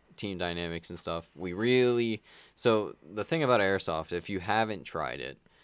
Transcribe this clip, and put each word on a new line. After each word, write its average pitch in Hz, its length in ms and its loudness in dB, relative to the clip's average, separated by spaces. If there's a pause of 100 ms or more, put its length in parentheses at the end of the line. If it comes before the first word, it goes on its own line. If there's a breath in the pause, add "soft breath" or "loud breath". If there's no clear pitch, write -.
(180)
team 98 220 -6
dynamics 85 500 -4
and 87 80 -10
stuff. 85 380 -6
We 87 180 -6
really, 120 720 2 (320 loud breath)
so 107 400 2 (180)
the 104 100 -4
thing 165 200 0
about 123 180 6
airsoft, 95 500 0
if 87 180 -4
you 98 100 -2
haven't 104 460 0
tried 69 340 -6
it, 65 180 -10 (260 soft breath)